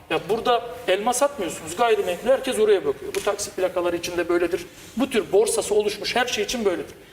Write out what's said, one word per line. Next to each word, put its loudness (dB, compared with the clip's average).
Ya 0
burada 2
elma 2
satmıyorsunuz. -2
Gayrimenkul 2
herkes 2
oraya 4
bakıyor. -4
Bu -2
taksi -2
plakaları 0
için -6
de 0
böyledir. 0
Bu 0
tür 0
borsası 2
oluşmuş 0
her 2
şey -2
için -4
böyledir. -2